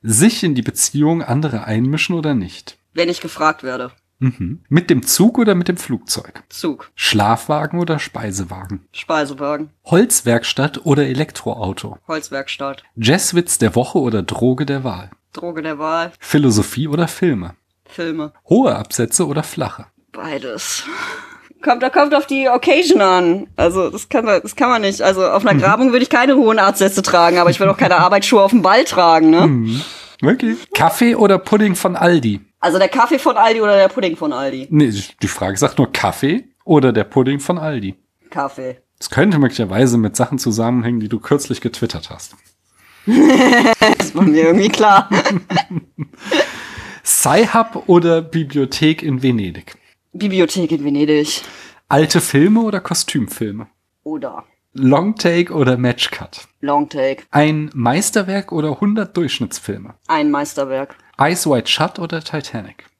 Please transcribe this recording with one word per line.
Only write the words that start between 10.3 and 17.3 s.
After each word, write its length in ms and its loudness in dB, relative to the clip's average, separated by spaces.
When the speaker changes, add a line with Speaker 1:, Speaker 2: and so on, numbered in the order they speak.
Speaker 1:
oder 200 2
Elektroauto? 920 -6
Speaker 2:
Holzwerkstatt. 760 -10
Speaker 1:
Jazzwitz 640 0
der 180 0
Woche 220 -2
oder 240 -2
Droge 440 -2
der 160 -6
Wahl? 280 -10
Speaker 2:
Droge 280 -12
der 160 -10
Wahl. 400 -6
Speaker 1:
Philosophie 680 0
oder 200 -2
Filme? 460 -4